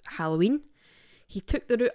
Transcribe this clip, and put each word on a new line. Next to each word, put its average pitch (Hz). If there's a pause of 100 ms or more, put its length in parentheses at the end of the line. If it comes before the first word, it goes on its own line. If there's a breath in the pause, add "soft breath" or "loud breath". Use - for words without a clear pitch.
(120)
Halloween. 175 (640 soft breath)
He -
took -
the 247
route 240